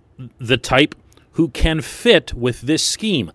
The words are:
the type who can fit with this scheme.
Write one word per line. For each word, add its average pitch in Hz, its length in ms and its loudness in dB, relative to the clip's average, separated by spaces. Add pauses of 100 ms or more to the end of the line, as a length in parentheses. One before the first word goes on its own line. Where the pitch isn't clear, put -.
(380)
the 123 200 0
type 139 360 2 (380)
who 160 160 0
can 160 320 0
fit - 540 2
with 120 260 -4
this 147 240 0
scheme. 160 500 -2